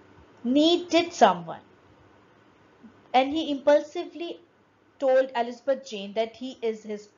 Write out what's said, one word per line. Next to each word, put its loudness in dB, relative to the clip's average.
needed 2
someone, 2
and 2
he -4
impulsively -2
told 2
Elizabeth -6
Jane -12
that -4
he -12
is -6
his, -12